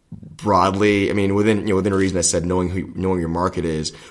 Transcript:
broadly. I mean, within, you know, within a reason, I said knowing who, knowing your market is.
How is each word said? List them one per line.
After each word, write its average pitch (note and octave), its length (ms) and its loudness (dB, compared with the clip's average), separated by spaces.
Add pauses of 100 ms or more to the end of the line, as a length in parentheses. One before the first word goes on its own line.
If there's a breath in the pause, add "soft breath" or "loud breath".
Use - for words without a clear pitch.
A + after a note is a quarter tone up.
(140)
broadly. G2 960 2
I - 40 -2
mean, G2 220 0
within, G#2 240 2
you F#2+ 80 -4
know, G2+ 80 2
within F#2+ 180 2
a F#2+ 40 2
reason, F#2+ 200 0
I F2 40 0
said E2+ 240 0
knowing F2+ 240 0
who, F#2 260 -6
knowing F#2 240 -2
your E2+ 100 -2
market F2 360 -2
is. D#2 260 -4 (200 loud breath)